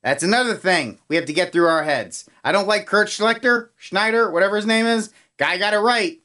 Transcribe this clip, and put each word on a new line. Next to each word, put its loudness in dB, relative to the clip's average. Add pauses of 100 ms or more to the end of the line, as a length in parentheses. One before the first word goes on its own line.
That's -2
another 0
thing -2 (100)
we 0
have -2
to -8
get -2
through 4
our 2
heads. -4 (140)
I 0
don't 0
like -2
Kurt 0
Schlechter, 0
Schneider, -2
whatever 2
his -2
name 2
is. -2 (240)
Guy -2
got 0
it 2
right. 0